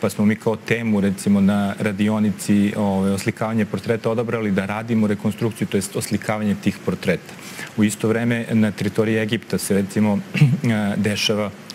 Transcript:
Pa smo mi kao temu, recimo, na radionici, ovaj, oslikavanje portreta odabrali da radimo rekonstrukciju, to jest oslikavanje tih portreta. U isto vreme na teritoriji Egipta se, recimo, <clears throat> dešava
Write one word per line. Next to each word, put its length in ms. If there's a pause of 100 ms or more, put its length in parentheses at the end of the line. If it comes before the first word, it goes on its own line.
Pa 80
smo 160
mi 100
kao 200
temu, 460
recimo, 400
na 380
radionici, 1000
ovaj, 340
oslikavanje 540
portreta 460
odabrali 400
da 140
radimo 420
rekonstrukciju, 600
to 100
jest 180
oslikavanje 680
tih 220
portreta. 480 (440)
U 60
isto 240
vreme 440
na 200
teritoriji 460
Egipta 400
se, 160
recimo, 460 (380)
<clears throat> 400
dešava 520 (260)